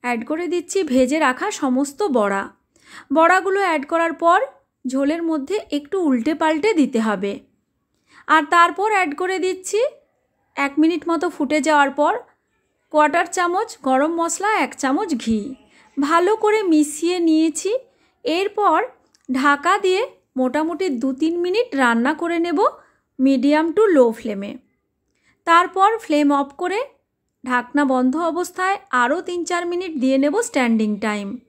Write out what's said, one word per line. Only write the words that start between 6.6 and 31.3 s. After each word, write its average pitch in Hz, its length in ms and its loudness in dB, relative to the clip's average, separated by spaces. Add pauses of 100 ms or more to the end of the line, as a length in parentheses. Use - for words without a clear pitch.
দিতে 247 200 2
হবে। 202 320 -2 (960)
আর 311 140 4 (120)
তারপর 349 420 4
অ্যাড 359 140 0 (100)
করে 370 180 -2
দিচ্ছি 370 420 -4 (760)
এক 277 220 -2
মিনিট 320 320 2
মতো 330 240 -2
ফুটে 302 260 -2
যাওয়ার 285 380 2
পর 320 160 2 (800)
কোয়ার্টার 302 420 2
চামচ 359 340 -2 (200)
গরম 277 300 2
মশলা, 339 320 -2 (140)
এক - 80 -8 (100)
চামচ 330 280 -2 (120)
ঘি। 220 180 -2 (560)
ভালো 339 400 2
করে 427 260 2
মিশিয়ে 330 540 0 (120)
নিয়েছি। 320 420 0 (540)
এরপর 381 540 0 (500)
ঢাকা 285 440 0 (120)
দিয়ে 370 180 2 (340)
মোটামুটি 302 500 -2 (160)
দু 269 80 0 (100)
তিন 330 140 0 (100)
মিনিট 415 240 0 (140)
রান্না 233 320 2
করে 339 320 -4
নেব। 330 120 -2 (640)
medium 285 500 2
to 403 100 2 (140)
low 233 160 6
flame-এ। 208 440 -10 (880)
তারপর 370 540 4
ফ্লেম 294 340 2
অফ 277 220 -2
করে 381 280 -4 (640)
ঢাকনা 247 380 -2
বন্ধ 262 320 2
অবস্থায় 349 640 -2 (120)
আরও 254 300 0
তিন 349 240 -6
চার 349 220 -4
মিনিট 349 300 -6
দিয়ে 262 220 0
নেব 302 240 0
স্ট্যান্ডিং 226 540 0
টাইম। 208 420 -6 (100)